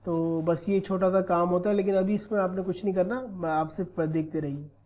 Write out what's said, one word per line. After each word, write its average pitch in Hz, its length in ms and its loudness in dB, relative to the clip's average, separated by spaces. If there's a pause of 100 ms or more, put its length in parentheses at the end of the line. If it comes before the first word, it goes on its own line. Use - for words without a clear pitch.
तो 165 380 0
बस 165 260 0
ये 196 120 4
छोटा 190 300 0
सा 190 100 4
काम 175 280 2
होता 180 220 2
है, 202 60 4
लेकिन 196 180 2
अभी 190 200 2
इसमें 208 260 -2
आपने 185 220 0
कुछ 180 220 -4
नहीं 196 100 2
करना, 220 260 0 (120)
मैं 175 180 -4
आपसे 156 340 0
प-, 170 240 -2
देखते 160 320 -2
रहिए। 147 300 -6 (160)